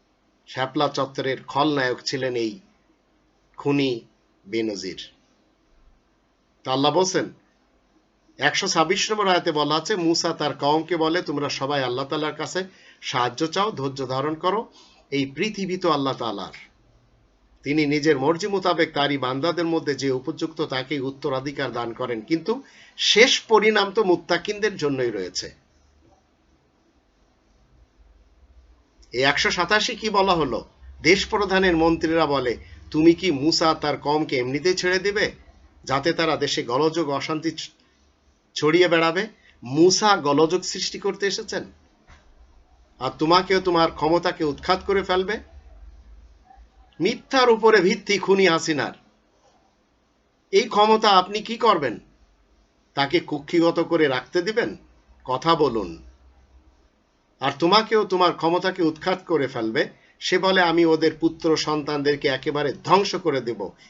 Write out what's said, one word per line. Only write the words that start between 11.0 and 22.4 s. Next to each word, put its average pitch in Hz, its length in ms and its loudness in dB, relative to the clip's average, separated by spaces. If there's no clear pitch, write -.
"তোমরা 143 280 -4
সবাই 139 340 -4
আল্লাহ 127 220 -4
তাআলার 151 300 -6
কাছে 160 280 -6
সাহায্য 123 460 -2
চাও, 196 240 -2
ধৈর্য 135 360 -6
ধারণ 135 280 -2
করো। 190 360 -2
এই 139 140 -2
পৃথিবী 180 520 -4
তো 175 140 0
আল্লাহ 139 220 0
তাআলার। 104 400 -8
তিনি 147 220 0
নিজের 143 340 2
মর্জি 165 280 0
মোতাবেক 175 460 0
তারই 143 240 0
বান্দাদের 139 480 -2
মধ্যে 151 300 -2
যে 135 160 -2
উপযুক্ত 156 500 -6
তাকেই 135 380 -4
উত্তরাধিকার 135 720 -6
দান 117 220 -6
করেন, 120 280 -6
কিন্তু 165 420 -4